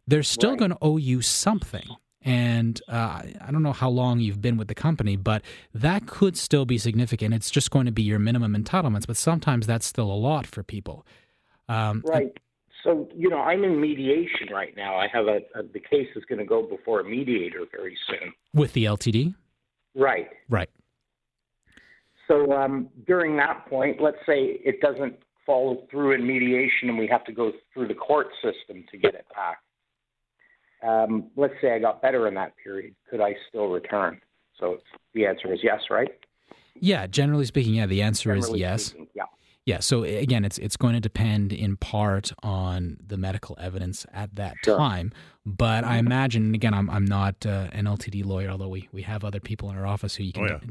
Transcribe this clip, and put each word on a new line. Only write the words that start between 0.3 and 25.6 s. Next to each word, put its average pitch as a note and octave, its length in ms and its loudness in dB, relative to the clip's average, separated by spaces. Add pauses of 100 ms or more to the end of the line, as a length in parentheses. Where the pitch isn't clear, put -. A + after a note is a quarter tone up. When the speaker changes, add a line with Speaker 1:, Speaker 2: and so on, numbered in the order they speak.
Speaker 2:
Right. C4 80 0
Speaker 1:
gonna F#3 200 2
owe D#3 180 4
you B2+ 260 2
something. - 720 -2 (280)
And, A#2 640 2
uh, - 40 -16
I, - 500 -4
I - 100 -12
don't D#3 120 2
know C#3+ 100 2
how C3 160 0
long B2 300 2
you've G#2 240 0
been A#2+ 120 2
with A2 120 -2
the G#2 80 -8
company, A#2 400 0
but G#2+ 260 0 (320)
that D#3 320 0
could F#3+ 320 2
still C#3 280 2
be A#2+ 120 2
significant. A2+ 560 0
It's A2+ 160 -2
just - 220 0
going C3 160 4
to A#2 40 0
be A2 120 0
your G#2 160 2
minimum A2+ 360 2
entitlements, G#2+ 520 0
but A2+ 100 -4
sometimes D3 480 2
that's A2+ 220 0
still G#2+ 240 -2
a - 20 -2
lot B2+ 320 0
for - 160 -10
people. F2+ 460 -12 (600)
Um, A2 380 -2
Speaker 2:
Right. D#3 320 0 (460)
So, D#3+ 320 2
you E3+ 140 2
know, D#3+ 100 2
I'm F3+ 240 2
in F3 160 2
mediation D3 720 0
right G2 240 -6
now. G2 200 -4
I F#2+ 120 0
have A2 200 0
a, G#2 140 2 (120)
a, G#2+ 80 -8
the G2+ 180 -12
case C#3 360 0
is G#2+ 100 -10
gonna G#2 200 -4
go A2 180 2
before G#2+ 360 -2
a F#2 40 0
mediator G2 680 -4
very F#2 260 -10 (100)
soon. F2 260 -10 (200)
Speaker 1:
With D3 200 2
the A2 140 2
L G#2 100 0
T - 140 0
D? C#3 240 0 (580)
Speaker 2:
Right. B2+ 360 2 (200)
Speaker 1:
Right. G2+ 200 0 (1600)
Speaker 2:
So, C#3+ 260 6
um, C3+ 360 0 (160)
during E3+ 320 2
that D3 300 0
point, C3+ 340 0
let's D3+ 240 2
say C3+ 380 2
it - 180 0
doesn't C#3 340 0 (300)
follow B2+ 460 2